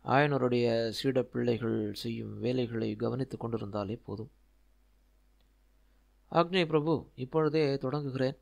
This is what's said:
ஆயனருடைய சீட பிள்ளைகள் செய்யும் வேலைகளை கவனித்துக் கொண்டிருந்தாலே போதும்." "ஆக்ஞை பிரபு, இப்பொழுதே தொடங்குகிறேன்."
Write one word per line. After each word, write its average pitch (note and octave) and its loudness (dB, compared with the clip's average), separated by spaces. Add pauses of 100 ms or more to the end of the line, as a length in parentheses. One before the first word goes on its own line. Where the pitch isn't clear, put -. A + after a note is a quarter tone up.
ஆயனருடைய B2 4
சீட C3 0
பிள்ளைகள் A2+ 0
செய்யும் A2 -8
வேலைகளை A2+ -2
கவனித்துக் A#2+ -4
கொண்டிருந்தாலே G#2+ -4
போதும்." G#2 -10 (2000)
"ஆக்ஞை F3 2
பிரபு, D3+ 2
இப்பொழுதே D3 0
தொடங்குகிறேன்." C3+ -2